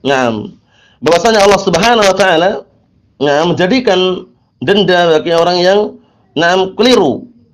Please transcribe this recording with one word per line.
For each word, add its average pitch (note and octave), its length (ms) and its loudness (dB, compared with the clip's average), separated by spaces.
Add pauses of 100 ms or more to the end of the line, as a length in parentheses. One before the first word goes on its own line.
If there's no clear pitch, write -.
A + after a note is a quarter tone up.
Naam. B2+ 560 -4 (480)
Bahwasanya G3 400 2
Allah G3 160 2
Subhanahu G3 480 0
wa F#3 80 0
taala, F#3 340 0 (720)
naam, D3 320 0
menjadikan F#3 720 -2 (400)
denda F3 560 2
bagi E3+ 160 -4
orang F3 240 0
yang, F#3+ 200 2 (520)
naam, F#3 400 0
keliru. A3 560 0 (260)